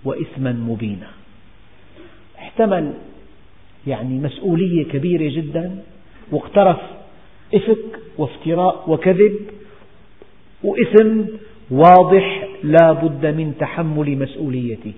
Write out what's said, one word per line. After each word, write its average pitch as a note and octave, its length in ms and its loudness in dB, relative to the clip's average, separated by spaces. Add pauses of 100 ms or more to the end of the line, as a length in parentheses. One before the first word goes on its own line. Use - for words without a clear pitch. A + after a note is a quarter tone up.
وإثما C3 480 -6
مبينا. A2 560 -6 (1300)
احتمل F#3+ 540 -2 (920)
يعني B2+ 320 -6
مسؤولية E3+ 640 -2
كبيرة D3+ 520 -4
جدا، E3 440 -8 (520)
واقترف F3+ 480 2 (760)
إفك - 460 0 (180)
وافتراء E3+ 720 -2
وكذب F#3 480 2 (1300)
وإثم A3 580 4 (500)
واضح، F3+ 760 6 (160)
لا D#3+ 280 6
بد D3+ 340 -2
من D3+ 340 -2
تحمل D3+ 580 -2
مسؤوليته. B2+ 800 -6